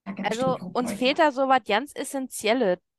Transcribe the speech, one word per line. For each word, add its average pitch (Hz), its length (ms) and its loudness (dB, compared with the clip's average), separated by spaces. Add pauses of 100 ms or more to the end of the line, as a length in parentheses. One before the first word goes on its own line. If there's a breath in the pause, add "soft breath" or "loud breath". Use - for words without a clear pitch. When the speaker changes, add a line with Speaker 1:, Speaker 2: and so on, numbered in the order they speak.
Speaker 1:
Da 196 80 -10
gibt's 196 260 -4
Speaker 2:
also, 254 140 2
Speaker 1:
bestimmt 180 220 -8
Speaker 2:
uns 240 160 -2
Speaker 1:
Beutler. 202 60 -6
Speaker 2:
fehlt 254 220 2
da 302 120 4
so 262 180 -2
was 262 160 4
ganz 220 280 0
Essentielles 240 840 -2 (200)